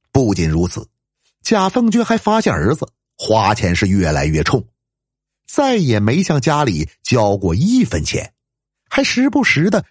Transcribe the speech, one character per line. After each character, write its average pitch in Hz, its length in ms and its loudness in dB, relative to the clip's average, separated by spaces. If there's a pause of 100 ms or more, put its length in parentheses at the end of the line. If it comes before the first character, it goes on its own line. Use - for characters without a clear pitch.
(120)
不 120 220 2
仅 85 160 -2
如 82 180 0
此， - 220 -10 (540)
贾 190 260 0
凤 233 220 0
军 233 120 2
还 226 140 0
发 214 240 0
现 202 100 0
儿 165 240 0
子 - 160 -10 (260)
花 107 360 2
钱 95 220 -2
是 101 120 0
越 92 240 2
来 71 140 -2
越 78 180 0
冲， - 240 -2 (800)
再 269 300 0
也 127 240 0
没 120 240 0
向 151 180 -2
家 147 220 0
里 80 260 -2 (140)
交 104 340 0
过 92 160 -2
一 214 300 2
分 87 200 -4
钱， - 300 -8 (560)
还 269 140 0
时 262 260 0
不 254 140 0
时 165 260 0
地 - 220 0